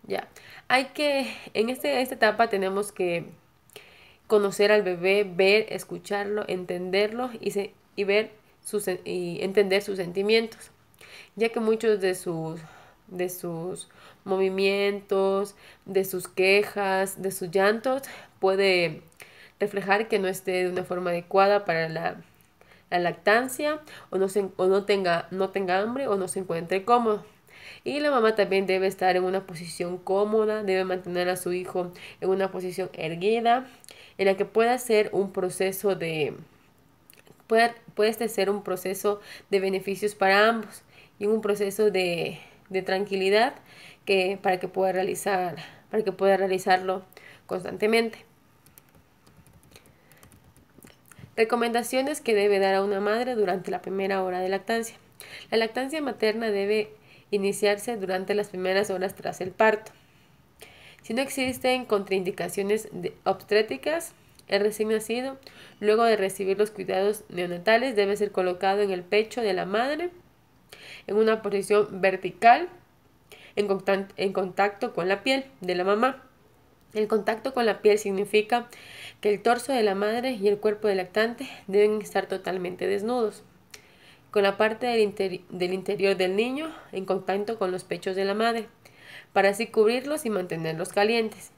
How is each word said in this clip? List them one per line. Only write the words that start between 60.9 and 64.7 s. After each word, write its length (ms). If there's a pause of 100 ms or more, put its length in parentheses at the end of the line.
Si 120
no 80
existen 640
contraindicaciones 1080
de-, 220 (100)
obstétricas, 880 (360)
el 120
recién 300